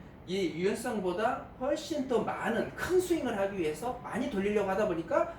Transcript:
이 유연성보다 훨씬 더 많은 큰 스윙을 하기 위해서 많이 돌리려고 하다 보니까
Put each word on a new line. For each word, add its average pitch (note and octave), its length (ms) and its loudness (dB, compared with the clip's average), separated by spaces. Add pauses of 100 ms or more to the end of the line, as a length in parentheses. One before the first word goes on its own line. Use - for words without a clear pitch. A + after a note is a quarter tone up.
(260)
이 F3+ 300 0
유연성보다 G#3 880 0 (120)
훨씬 C#4+ 480 -2
더 A3 160 2
많은 F#3+ 520 -2
큰 F4+ 260 4
스윙을 C#4+ 380 0
하기 G3 200 0
위해서 F3 440 -2
많이 - 280 -2
돌리려고 G3+ 380 2
하다 G3 180 2
보니까 F#3 520 2